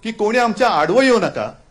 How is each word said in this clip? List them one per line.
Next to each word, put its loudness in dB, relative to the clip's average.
की -8
कोणी -2
आमच्या 0
आडवं 2
येऊ 4
नका. -4